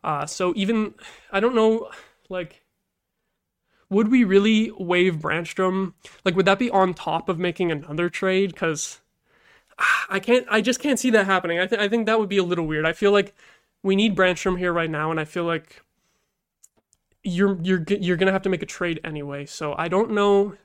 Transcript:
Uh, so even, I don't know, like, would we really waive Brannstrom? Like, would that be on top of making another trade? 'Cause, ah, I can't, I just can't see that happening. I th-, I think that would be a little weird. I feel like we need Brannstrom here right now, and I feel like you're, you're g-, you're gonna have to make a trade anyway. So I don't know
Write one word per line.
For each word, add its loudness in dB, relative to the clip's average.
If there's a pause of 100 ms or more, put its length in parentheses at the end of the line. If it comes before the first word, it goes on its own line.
Uh, -4
so -2
even, -2 (360)
I 0
don't 2
know, 2 (400)
like, -10 (1300)
would 2
we 6
really 4
waive 2
Brannstrom? -2 (320)
Like, 2
would 4
that 4
be 0
on 2
top -6
of -2
making -2
another -4
trade? -2
'Cause, -6 (760)
ah, 0
I -2
can't, 2
I 2
just 0
can't 0
see 0
that 4
happening. 0
I 0
th-, -2
I 0
think 0
that 2
would -2
be 0
a 2
little -2
weird. -2
I 0
feel 2
like 2 (500)
we 2
need 2
Brannstrom 2
here -2
right -2
now, -4
and -2
I -4
feel -6
like -6 (1400)
you're, 0
you're 0
g-, -2
you're -2
gonna 2
have -2
to -2
make -2
a -10
trade -6
anyway. -10
So -8
I -4
don't 0
know 2